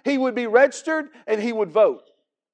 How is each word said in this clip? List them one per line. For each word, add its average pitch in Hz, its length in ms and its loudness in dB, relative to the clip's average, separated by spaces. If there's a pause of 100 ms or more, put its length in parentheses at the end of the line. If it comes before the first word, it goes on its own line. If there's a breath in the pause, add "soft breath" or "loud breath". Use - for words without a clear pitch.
he 277 140 -2
would 254 180 -2
be 240 100 -4
registered 277 640 0 (180 soft breath)
and 214 160 -4
he 233 120 -6
would 208 180 -4
vote 175 400 0 (420)